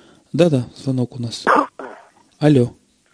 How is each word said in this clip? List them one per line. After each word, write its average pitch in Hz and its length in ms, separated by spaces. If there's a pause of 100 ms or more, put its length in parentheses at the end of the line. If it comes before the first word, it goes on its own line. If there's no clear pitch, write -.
(320)
Да-да, 143 340 (100)
звонок 127 400
у 120 60
нас. 117 240 (920)
Алло. 135 340 (400)